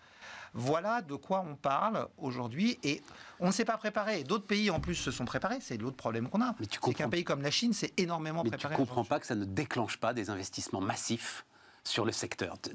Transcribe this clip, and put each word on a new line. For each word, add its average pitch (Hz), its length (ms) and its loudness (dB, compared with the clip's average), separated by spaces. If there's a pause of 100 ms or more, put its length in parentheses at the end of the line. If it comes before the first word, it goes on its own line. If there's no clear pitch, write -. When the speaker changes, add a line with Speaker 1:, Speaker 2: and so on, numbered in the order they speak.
(540)
Speaker 1:
Voilà 170 480 2
de 143 120 -8
quoi 190 320 0
on 147 100 -8
parle 156 600 2
aujourd'hui, 127 680 0
et 143 200 0 (360)
on 180 100 4
ne 196 40 4
s'est 220 140 2
pas 226 100 0
préparé. 208 480 0
D'autres 202 220 0
pays, 208 240 4
en 156 100 4
plus, 175 140 0
se - 160 -2
sont 123 160 -2
préparés. 190 340 0
C'est 127 160 -6
l'autre 120 220 -2
problème 113 320 0
qu'on 202 100 2
a. 247 180 2
Speaker 2:
Mais 110 60 -4
tu - 160 -6
Speaker 1:
C'est - 0 -
qu'un 123 120 2
Speaker 2:
comprends 147 180 0
Speaker 1:
pays 175 140 0
comme 143 180 0
la 143 80 2
Chine 233 240 4
s'est - 240 -2
énormément 165 440 0
Speaker 2:
Mais 120 60 2
tu 139 80 -2
Speaker 1:
préparé 147 180 -2
à - 40 2
Speaker 2:
comprends 127 160 2
Speaker 1:
ce - 20 0
genre 117 80 2
de - 60 -16
Speaker 2:
pas 151 100 4
que - 60 -12
ça 127 80 0
ne 101 100 2
déclenche 113 540 0
pas 117 160 2
des 104 160 -2
investissements 98 500 -4
massifs - 640 -2 (400)
sur 110 220 2
le 110 60 2
secteur. 98 460 -4
T-, - 160 -8